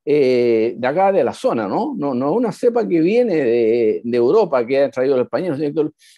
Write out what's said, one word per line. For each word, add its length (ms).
eh, 720
de 80
acá 240
de 140
la 80
zona, 340
¿no? 300
No, 180
no 160
es 60
una 160
cepa 340
que 140
viene 340
de, 720
de 120
Europa, 480
que 200
han 80
traído 240
los 80
españoles, 340
sino 160
que, 160